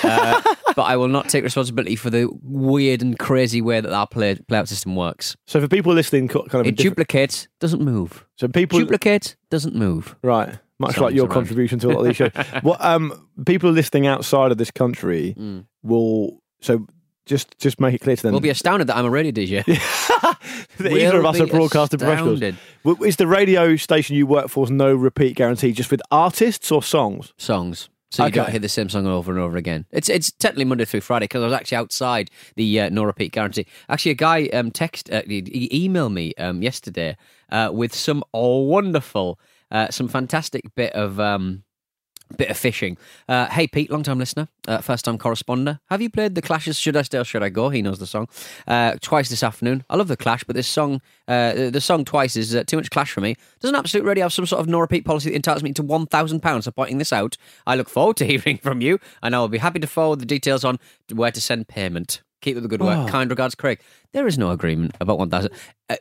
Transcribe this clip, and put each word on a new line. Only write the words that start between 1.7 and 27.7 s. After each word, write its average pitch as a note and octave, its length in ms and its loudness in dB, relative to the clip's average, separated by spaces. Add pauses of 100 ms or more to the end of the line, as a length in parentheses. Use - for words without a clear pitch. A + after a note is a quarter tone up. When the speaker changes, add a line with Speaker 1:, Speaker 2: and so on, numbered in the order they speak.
Speaker 1:
for A#2+ 140 -4
the A#2 180 2 (160)
weird C3+ 600 2
and B2 160 0
crazy B2 420 2
way A2+ 220 2
that G2+ 100 -4
our G2+ 140 2
play, G2+ 300 0
playout G#2 320 0
system F#2+ 280 -4
works. F2 400 -4 (100)
Speaker 2:
So D3+ 140 2
for C#3+ 80 0
people F#3 240 4
listening, D3 360 4
co-, - 160 -2
kind B2+ 180 0
of A2 40 2
Speaker 1:
It - 40 2
Speaker 2:
in A2 60 0
different F3+ 200 2
Speaker 1:
duplicates, - 520 0 (120)
doesn't E3 220 0
move. A2 420 -2 (120)
Speaker 2:
So B2+ 120 -2
people F3 300 2
Speaker 1:
Duplicates, G3+ 580 2 (140)
doesn't D#3+ 260 -2
move. F2+ 460 -2
Speaker 2:
Right. A#2 360 0 (200)
Much C3 160 0
Speaker 1:
Songs C#3+ 80 2
Speaker 2:
like B2 120 4
your C3 120 4
Speaker 1:
around. - 80 0
Speaker 2:
contribution A#2+ 460 0
to B2 80 2
a - 20 4
lot A#2+ 80 2
of A#2+ 80 2
these A#2+ 100 2
shows. A#2+ 160 2 (140)
Speaker 1:
<laughs> B2+ 160 -6
Speaker 2:
What, E3+ 200 2
um, E3 460 0 (160)
people F3+ 280 4
listening C#3+ 340 4
outside C3+ 460 4
of A2 40 -2
this A2+ 140 -2
country F#2 680 -2
Speaker 1:
Mm. G2+ 280 -12 (160)
Speaker 2:
will, A2 600 0 (200)
so A2+ 240 0 (400)
just, - 320 -4
just - 220 0
make B2+ 140 2
it A#2 80 -4
clear B2+ 140 2
to - 60 -6
them. A2 100 2
Speaker 1:
We'll C#3 100 2
be D3 80 2
astounded E3+ 380 0
that A2+ 100 0
I'm B2 80 2
a A#2+ 40 0
radio D3 200 0
D G#2+ 160 -2
J. F#2+ 160 -2
Speaker 2:
<laughs> - 60 -4 (1120)
That F#3 140 -2
either E3+ 260 6
of E3 40 4
Speaker 1:
We'll D#3 60 4
Speaker 2:
us E3 120 2
are D#3+ 60 4
Speaker 1:
be - 60 -2
Speaker 2:
broadcasting D3+ 480 4
professionals. D#3 400 2
Speaker 1:
astounded. F#2+ 160 -2 (280)
Speaker 2:
W-, E3+ 240 4
is D3+ 80 2
the F#3 100 4
radio F3+ 500 6
station D3+ 400 2
you C#3+ 100 4
work C3+ 220 2
for's C3 220 0
no C3+ 240 4
repeat C3 420 2
guarantee B2 360 2
just A#2+ 180 -4
with C3 200 0
artists F3+ 600 2
or D3 100 4
songs? A2+ 560 -2
Speaker 1:
Songs. F2+ 500 -4 (220)